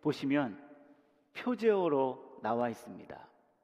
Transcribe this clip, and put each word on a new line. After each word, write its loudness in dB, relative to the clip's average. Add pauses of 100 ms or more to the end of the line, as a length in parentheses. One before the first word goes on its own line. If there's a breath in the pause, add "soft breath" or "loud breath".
보시면 0 (720)
표제어로 2
나와 2
있습니다. -12 (360)